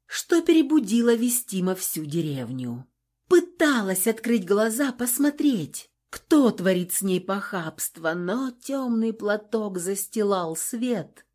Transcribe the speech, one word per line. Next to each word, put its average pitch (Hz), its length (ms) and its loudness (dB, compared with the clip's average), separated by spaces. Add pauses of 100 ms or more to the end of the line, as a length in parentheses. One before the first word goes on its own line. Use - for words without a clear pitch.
что - 380 0
перебудила 262 720 4
вестимо 196 580 0
всю 170 320 -6
деревню. 131 800 -4 (460)
Пыталась 269 760 2
открыть 226 380 0
глаза, 226 460 0
посмотреть, 262 1000 -2 (200)
кто 277 420 4
творит 180 400 0
с - 100 -4
ней 185 200 0
похабство, 170 920 -6
но 202 380 -4
темный 240 600 -2
платок 208 640 -4
застилал 190 800 -2
свет — 233 760 -6